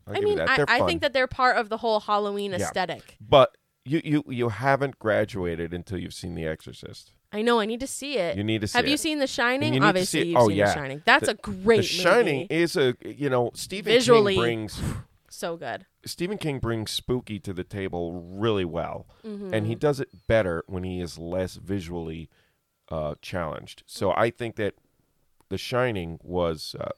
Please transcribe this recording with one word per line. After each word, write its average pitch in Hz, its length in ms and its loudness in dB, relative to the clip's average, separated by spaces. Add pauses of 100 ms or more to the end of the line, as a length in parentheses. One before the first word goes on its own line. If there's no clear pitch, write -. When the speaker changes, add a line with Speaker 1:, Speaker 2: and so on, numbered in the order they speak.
Speaker 1:
I'll - 80 -12
Speaker 2:
I 370 60 -2
Speaker 1:
give - 100 -2
you 415 60 2
Speaker 2:
mean, - 100 0
Speaker 1:
that. 262 120 2
They're 233 120 2
Speaker 2:
I, 226 60 4
I 254 40 4
Speaker 1:
fun. 196 80 2
Speaker 2:
think 339 140 0
that 285 120 0
they're 262 140 2
part 254 300 2
of 220 120 -2
the 220 80 -4
whole 220 240 0
Halloween 202 500 -2
Speaker 1:
Yeah. 180 60 -4
Speaker 2:
aesthetic. 185 640 -4
Speaker 1:
But 123 380 6 (280)
you, 151 180 -2
you, 151 240 0
you 120 220 -2
haven't 135 500 0
graduated 92 760 -2
until 90 240 -8
you've 87 160 -8
seen 87 220 -10
The 82 100 -6
Exorcist. - 680 -10 (240)
Speaker 2:
I 208 60 -2
know. 233 180 4
I 214 60 0
need 226 140 -4
to 269 80 -8
see 269 320 -6
it. 175 180 -2
Speaker 1:
You 202 60 -2
need 208 180 0
to 214 60 -2
see - 100 0
Speaker 2:
Have 247 100 2
you 277 60 2
Speaker 1:
it. 294 60 0
Speaker 2:
seen 311 180 -2
The 285 60 0
Speaker 1:
And 262 80 0
Speaker 2:
Shining? 269 420 0
Speaker 1:
you - 60 2
need 196 60 4
to 214 40 6
Speaker 2:
Obviously, 185 320 2
Speaker 1:
see, 170 80 0
Speaker 2:
you've 170 80 2
Speaker 1:
oh, 117 120 8
Speaker 2:
seen 98 80 0
Speaker 1:
yeah. 101 100 6
Speaker 2:
The 95 80 4
Shining. 139 280 -6
That's 226 220 4
Speaker 1:
The, - 60 0
Speaker 2:
a - 20 2
great 208 440 2
Speaker 1:
The 196 60 4
Shining 175 580 4
Speaker 2:
movie. - 120 -6
Speaker 1:
is 170 240 2
a, 131 260 4
you 113 240 -4
know, 123 280 2
Stephen 190 360 -4
Speaker 2:
Visually, 226 440 8
Speaker 1:
King 185 80 2
brings 110 360 -2 (500)
Speaker 2:
so 170 280 -8
good. 117 300 -8 (180)
Speaker 1:
Stephen 185 320 -4
King 147 220 -4
brings 113 320 -2
spooky 123 480 -4
to 101 120 -10
the 90 120 -6
table 87 580 -6 (160)
really 104 280 2
well. 78 420 -6 (180)
Speaker 2:
Mm-hmm. 202 260 -10
Speaker 1:
And 107 140 0
he 113 80 -2
does 143 260 0
it 135 100 -8 (180)
better 90 400 2
when 92 160 -6
he 92 180 -6
is 82 160 -8
less 87 380 -4
visually, 82 760 -6 (600)
uh, 78 300 -4
challenged. 80 680 -8
So 101 240 -2
Speaker 2:
Mm-hmm. - 100 2
Speaker 1:
I 117 80 4
think 117 280 -10
that 104 180 -2 (720)
The 95 80 -4
Shining 101 640 -2
was, 85 580 -2
uh, - 180 -6